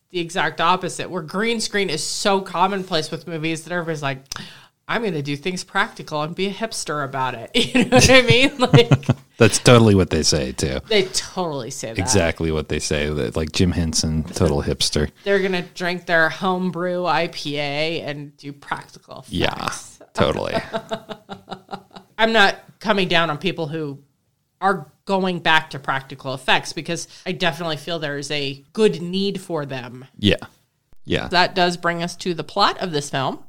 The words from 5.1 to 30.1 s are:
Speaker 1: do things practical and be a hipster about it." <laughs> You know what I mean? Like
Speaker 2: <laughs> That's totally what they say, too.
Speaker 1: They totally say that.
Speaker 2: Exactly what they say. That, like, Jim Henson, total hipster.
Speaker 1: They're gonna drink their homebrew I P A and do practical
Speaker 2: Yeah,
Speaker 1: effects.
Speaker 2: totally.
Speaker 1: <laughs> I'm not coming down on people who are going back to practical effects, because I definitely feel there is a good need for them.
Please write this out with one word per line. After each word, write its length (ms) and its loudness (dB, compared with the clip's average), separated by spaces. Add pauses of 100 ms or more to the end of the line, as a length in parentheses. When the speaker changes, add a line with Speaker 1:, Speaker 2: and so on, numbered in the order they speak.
Speaker 1:
do 140 -4
things 280 -6
practical 580 -4
and 120 -6
be 120 -2
a 60 -4
hipster 520 -6
about 300 -4
it." 200 -12
<laughs> 200 2
You 100 6
know 120 4
what 140 8
I 120 10
mean? 360 4
Like 480 6 (140)
Speaker 2:
<laughs> 180 -20
That's 200 6
totally 360 8
what 160 4
they 120 2
say, 300 0
too. 360 -4
Speaker 1:
They 180 2
totally 640 -6
say 220 -10
that. 60 -4
Speaker 2:
Exactly 520 2
what 200 -2
they 80 -2
say. 320 -2
That, 260 -4
like, 160 -2
Jim 200 2
Henson, 520 0
total 380 0
hipster. 480 -2 (140)
Speaker 1:
They're 160 2
gonna 220 -2 (120)
drink 320 -6
their 220 4
homebrew 760 -2
I 220 0
P 300 -8
A 440 -2
and 340 -10
do 160 -14
practical 760 -12
Speaker 2:
Yeah, 280 -2
Speaker 1:
effects. 420 -10 (160)
Speaker 2:
totally. 400 0
Speaker 1:
<laughs> 1600 -12
I'm 140 4
not 240 6 (240)
coming 280 0
down 220 2
on 80 -4
people 280 -4
who 360 -8 (580)
are 300 0 (140)
going 360 0
back 300 4
to 80 -12
practical 560 -6
effects, 380 0
because 340 -8 (200)
I 60 -6
definitely 440 -2
feel 220 -8
there 200 -6
is 120 -10
a 420 -6
good 300 2
need 380 -2
for 260 -6
them. 400 -10 (120)